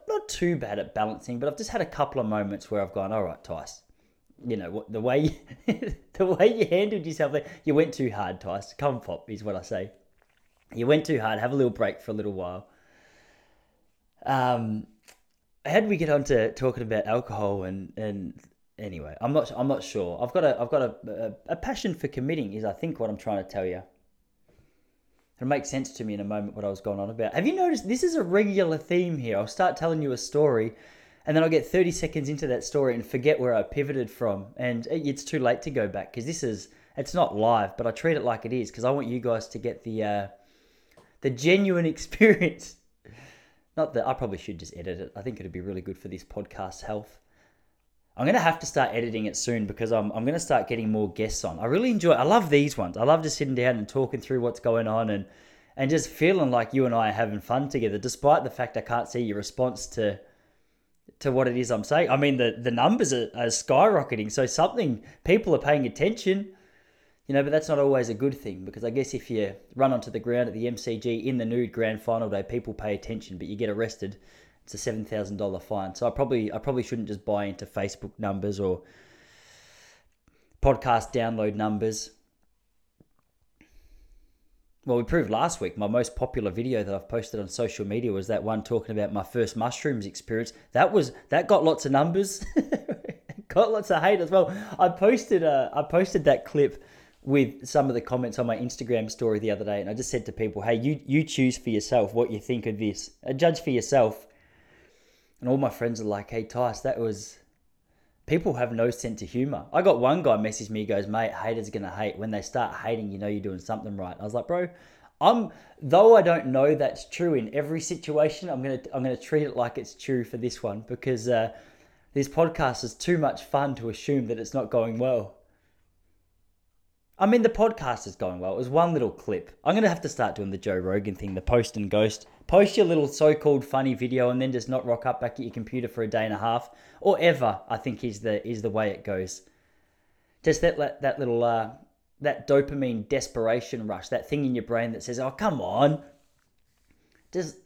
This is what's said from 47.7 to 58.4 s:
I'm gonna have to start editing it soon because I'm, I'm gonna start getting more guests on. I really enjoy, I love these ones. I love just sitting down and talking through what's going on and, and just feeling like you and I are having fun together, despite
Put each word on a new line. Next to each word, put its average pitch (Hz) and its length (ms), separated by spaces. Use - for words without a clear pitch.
I'm 127 80
gonna 233 120
have 165 200
to - 80
start 127 260
editing 113 320
it 101 100
soon 117 300
because 110 280
I'm, 104 200
I'm 110 140
gonna 160 120
start 139 300
getting 113 240
more 107 180
guests 110 320
on. 80 160
I 104 60
really 190 260
enjoy, 170 220
I 123 120
love 185 260
these 143 260
ones. 90 220
I 113 60
love 160 180
just 156 160
sitting 135 160
down 123 220
and 104 120
talking 131 320
through 131 220
what's 120 180
going 113 260
on 110 220
and, 101 160
and 135 100
just 151 220
feeling 165 400
like 117 240
you 131 100
and 120 100
I 113 140
are 104 40
having 104 280
fun 135 300
together, 110 260
despite 139 480